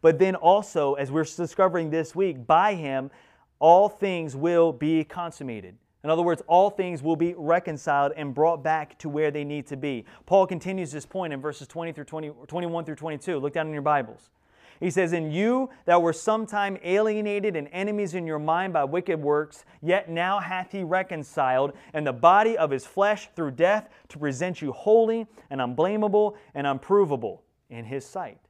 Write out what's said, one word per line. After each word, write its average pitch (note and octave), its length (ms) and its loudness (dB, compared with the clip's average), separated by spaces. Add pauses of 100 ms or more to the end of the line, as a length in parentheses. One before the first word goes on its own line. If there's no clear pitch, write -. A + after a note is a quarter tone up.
But D#3+ 180 6
then F#3+ 160 4
also, E3 580 2
as C#3 180 -4
we're D#3 120 0
discovering E3+ 640 0
this D#3+ 260 -4
week, D#3+ 300 -2
by F#3 300 4
him C3+ 340 -6 (480)
all F3 320 8
things F3 460 -4
will E3+ 360 4
be D#3 320 0
consummated. C3 760 -12 (240)
In D3 60 -6
other D#3+ 120 4
words, E3+ 260 0
all F#3 220 6
things F3+ 320 -6
will D#3+ 140 0
be E3+ 180 -2
reconciled D3+ 840 0
and C#3+ 200 -8
brought D#3 260 2
back D#3 380 -4
to D#3+ 100 -8
where D3 220 0
they D3 140 -6
need C#3+ 220 -8
to C#3 100 -10
be. C3 280 -6 (200)
Paul F#3+ 200 4
continues F#3 460 -6
this D3 140 -12
point F#3 260 -8
in C3+ 80 -8
verses C#3+ 260 -8
twenty E3 280 -10
through D3 100 -14
twenty, D#3 260 -10 (160)
twenty-one E3+ 380 -6
through D#3 120 -10
twenty-two. D3+ 440 -6
Look C#3 140 -4
down D#3+ 140 -2
in D#3 60 -8
your D3 80 -6
Bibles. C3+ 480 -2 (520)
He F3+ 100 -2
says, E3+ 220 2
"And D#3+ 200 -2
you A#3+ 360 0 (160)
that F3 160 6
were E3 100 2
sometime G#3 720 -2
alienated G#3 720 0
and D3 160 -6
enemies G3 440 -4
in E3+ 120 -6
your D#3 120 -4
mind E3+ 340 -2
by D3+ 100 2
wicked D#3+ 380 -2
works, D3 420 -2 (180)
yet F3+ 280 0
now F3+ 300 -2
hath F#3 340 -8
he G3 100 -6
reconciled D3+ 880 0 (220)
in D3+ 100 -2
the C#3 80 -2
body F#3+ 460 6
of D#3+ 120 2
his C3+ 160 -4
flesh G3+ 480 -2
through D#3 180 -4
death F3+ 360 2 (220)
to D3+ 100 -18
present D3 420 -4
you C#3+ 120 -6
holy A3+ 520 2 (240)
and C3+ 120 -4
unblameable G3+ 720 0 (180)
and C#3+ 140 -4
unprovable C#3 800 0 (240)
in A#2 160 -14
his C3 200 -10
sight." C#3 440 -12